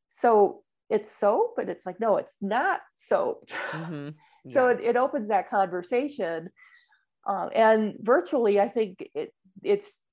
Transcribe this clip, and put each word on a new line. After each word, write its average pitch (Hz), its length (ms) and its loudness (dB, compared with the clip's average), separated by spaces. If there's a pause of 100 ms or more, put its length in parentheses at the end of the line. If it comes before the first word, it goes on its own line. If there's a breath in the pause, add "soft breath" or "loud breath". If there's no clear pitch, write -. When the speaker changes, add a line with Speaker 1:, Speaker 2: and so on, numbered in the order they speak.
Speaker 1:
So 214 540 4 (280)
it's 214 200 -2
soap? 269 480 0
And 185 120 -4
it's - 160 -10
like, 180 140 -10
"No, 220 160 2
it's - 240 -6
not 254 400 0 (160)
soaped." - 640 -2
<laughs> - 100 -8
Speaker 2:
Mm-hmm. 156 360 -10 (420 soft breath)
Speaker 1:
So 254 200 2
Speaker 2:
Yeah. 247 40 4
Speaker 1:
it, - 60 -6
it 240 160 0
opens 262 320 -2
that 196 200 0
conversation. 190 1000 -4 (800 soft breath)
Um, 185 260 -4
and 220 460 4
virtually, 233 580 2
I 202 100 4
think 208 460 -4
it, 151 180 -8 (300)
it's - 340 -2 (160)